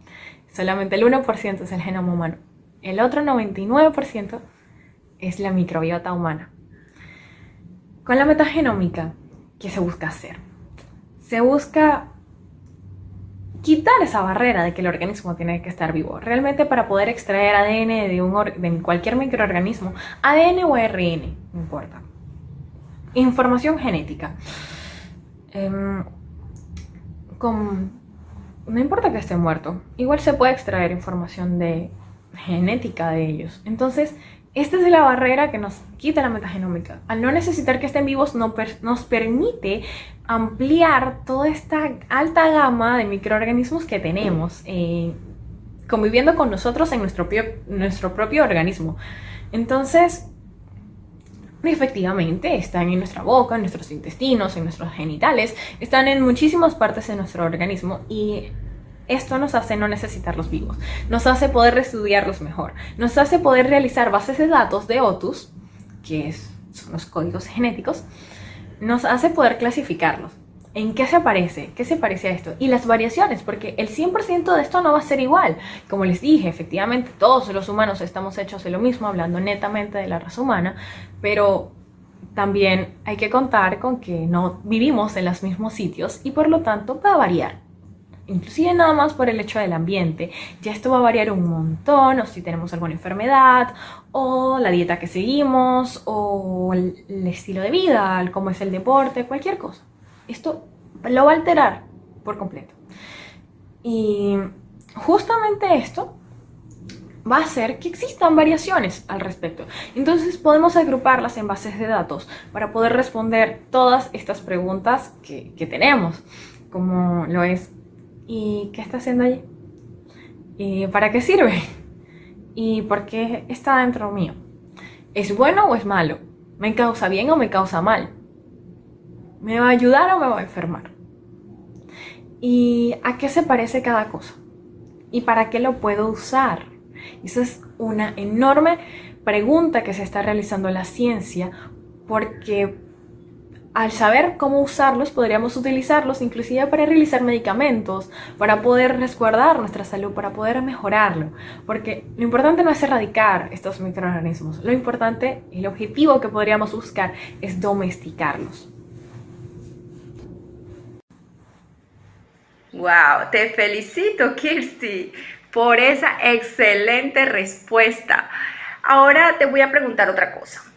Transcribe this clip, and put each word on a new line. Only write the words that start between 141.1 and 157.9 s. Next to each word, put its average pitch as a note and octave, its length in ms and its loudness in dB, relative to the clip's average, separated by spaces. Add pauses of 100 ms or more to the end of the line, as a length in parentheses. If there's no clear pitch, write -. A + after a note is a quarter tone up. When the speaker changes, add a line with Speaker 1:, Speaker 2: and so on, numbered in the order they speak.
Speaker 1:
porque G3+ 680 -4 (920)
al A3 200 0
saber B3+ 440 4
cómo C#4 260 0
usarlos, C#4 500 0
podríamos A3+ 440 0
utilizarlos C4 680 0
inclusive A#3+ 440 -2
para D4+ 200 2
realizar D4+ 340 4
medicamentos, A3+ 920 0 (260)
para G#3+ 260 2
poder B3 360 4
resguardar B3 600 4
nuestra G#3 260 -6
salud, G3 260 -6
para G3 200 -6
poder A3+ 320 -4
mejorarlo. G#3 640 0 (380)
Porque G#3+ 380 -8 (120)
lo A#3 60 -2
importante C4+ 400 4
no E4 80 4
es D4+ 100 0
erradicar G#3+ 680 2
estos F#3+ 280 -10
microorganismos, F3 840 -6
lo A#3 80 2
importante, B3 680 -2 (100)
el F#3 140 -6
objetivo B3 520 2
que A3 80 -2
podríamos G#3+ 460 0
buscar G#3 400 -4 (280)
es F#3 200 -6
domesticarlos. F3+ 1080 -6 (4000)